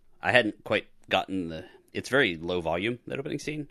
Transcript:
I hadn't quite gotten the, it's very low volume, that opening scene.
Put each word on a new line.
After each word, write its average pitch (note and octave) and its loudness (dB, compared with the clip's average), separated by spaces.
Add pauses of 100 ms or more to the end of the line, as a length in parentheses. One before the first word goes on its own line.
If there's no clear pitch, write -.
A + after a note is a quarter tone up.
(220)
I F#2+ 0
hadn't A2+ 4
quite G#2 0 (220)
gotten F#2+ 0
the, D#2+ -8 (280)
it's - -6
very A#2+ 4
low E2+ -2
volume, F#2 0
that C3 -6
opening C#3+ -6
scene. D3+ -8